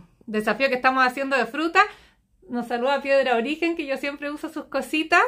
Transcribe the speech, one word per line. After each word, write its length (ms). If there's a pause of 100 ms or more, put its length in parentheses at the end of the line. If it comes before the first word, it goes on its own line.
(280)
desafío 420
que 60
estamos 280
haciendo 320
de 120
fruta. 340 (640)
Nos 200
saluda 340
Piedra 340
Origen, 400
que 120
yo 100
siempre 320
uso 200
sus 160
cositas. 640